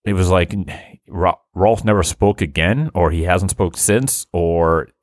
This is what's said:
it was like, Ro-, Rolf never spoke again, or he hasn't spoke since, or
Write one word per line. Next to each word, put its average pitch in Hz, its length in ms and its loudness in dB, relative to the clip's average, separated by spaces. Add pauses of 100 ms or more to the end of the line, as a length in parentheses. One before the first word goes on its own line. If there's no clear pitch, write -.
it 101 80 -2
was 92 160 2
like, 90 240 2 (540)
Ro-, 87 320 -2 (140)
Rolf 107 320 2
never 104 180 2
spoke - 380 0
again, 95 520 -2
or 85 160 2
he 80 140 -2
hasn't 90 280 0
spoke 92 260 -4
since, 120 560 0
or 82 560 0 (140)